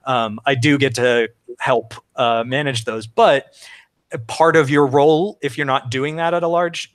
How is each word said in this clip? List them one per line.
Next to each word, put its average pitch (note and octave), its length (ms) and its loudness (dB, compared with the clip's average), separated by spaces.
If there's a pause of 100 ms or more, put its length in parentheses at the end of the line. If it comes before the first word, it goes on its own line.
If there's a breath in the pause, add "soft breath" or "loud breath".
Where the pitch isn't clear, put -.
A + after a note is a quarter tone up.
um, A#2 420 -4
I C#3 100 2
do C#3+ 220 2
get C3+ 180 0
to A#2+ 340 2 (300)
help, A#2 340 -2 (240)
uh, A#2 280 0
manage C3 380 -4
those, A2+ 240 -8
but E3 460 2 (760 loud breath)
part D#3+ 300 2
of C#3+ 120 2
your D3 160 4
role, D3+ 560 2
if C3+ 160 -8
you're D3 80 -6
not C3 240 -2
doing C#3 280 -4
that E3+ 160 -2
at F3 100 -2
a E3+ 60 -2
large, E3+ 460 -4